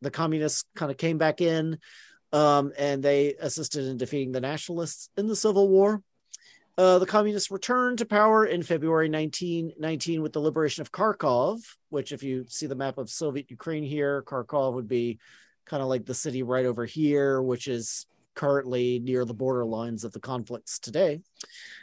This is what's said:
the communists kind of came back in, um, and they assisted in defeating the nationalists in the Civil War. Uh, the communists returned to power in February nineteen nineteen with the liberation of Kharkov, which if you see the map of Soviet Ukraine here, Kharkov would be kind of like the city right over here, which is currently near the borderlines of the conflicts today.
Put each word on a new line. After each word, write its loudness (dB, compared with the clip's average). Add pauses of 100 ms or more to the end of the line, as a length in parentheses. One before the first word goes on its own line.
the -4
communists -2 (100)
kind -4
of -6
came -2
back 2
in, 0 (520)
um, 4
and -2
they 4
assisted -4
in -6
defeating -4
the -2
nationalists -6
in -2
the 0
Civil 4
War. 6 (720)
Uh, 8
the 4
communists 2
returned 0
to 0
power 6
in 0
February 2
nineteen -2
nineteen -2
with -4
the -2
liberation 0
of -12
Kharkov, 0 (300)
which -4
if -12
you -4
see -8
the -4
map -6
of -8
Soviet -6
Ukraine -6
here, -2
Kharkov -2
would -6
be -2 (460)
kind -4
of -4
like -2
the -6
city -4
right 0
over -2
here, 2
which -2
is -6 (260)
currently 0
near 0
the -6
borderlines -2
of -10
the -12
conflicts -8
today. -2 (600)